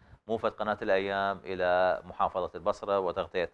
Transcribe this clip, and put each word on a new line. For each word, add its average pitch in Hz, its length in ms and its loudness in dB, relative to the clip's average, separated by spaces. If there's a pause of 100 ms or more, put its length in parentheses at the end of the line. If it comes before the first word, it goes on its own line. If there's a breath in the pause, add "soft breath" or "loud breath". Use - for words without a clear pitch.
(280 soft breath)
موفد 110 220 0
قناة 104 320 -2
الأيام 98 600 0
إلى 90 600 2
محافظة 90 500 -2
البصرة 98 440 -2
وتغطية، 87 560 -2